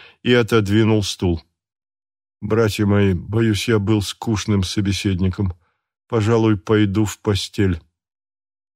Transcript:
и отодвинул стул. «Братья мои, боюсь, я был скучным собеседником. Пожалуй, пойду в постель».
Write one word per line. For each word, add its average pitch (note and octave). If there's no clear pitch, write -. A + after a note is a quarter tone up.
и B2
отодвинул A2
стул. F2+
«Братья G#2+
мои, G2+
боюсь, A2
я A2+
был G2+
скучным G2+
собеседником. F#2+
Пожалуй, A2+
пойду G#2+
в -
постель». F#2+